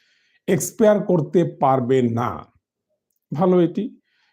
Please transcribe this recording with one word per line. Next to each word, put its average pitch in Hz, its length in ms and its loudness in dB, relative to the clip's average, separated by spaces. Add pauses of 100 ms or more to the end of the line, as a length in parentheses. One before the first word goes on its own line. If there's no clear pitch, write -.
(480)
এক্সপায়ার 208 520 0
করতে 170 440 0
পারবে 131 580 0
না। 117 440 -4 (880)
ভালো 180 260 2
এটি। 175 380 -4 (340)